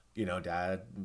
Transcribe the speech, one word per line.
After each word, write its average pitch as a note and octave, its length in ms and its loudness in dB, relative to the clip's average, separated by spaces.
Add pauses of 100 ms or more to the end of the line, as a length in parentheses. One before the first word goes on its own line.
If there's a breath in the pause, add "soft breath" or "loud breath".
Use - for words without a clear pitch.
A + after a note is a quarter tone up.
(160)
you G#2+ 100 2
know, F2+ 140 0
dad F2 420 0 (220)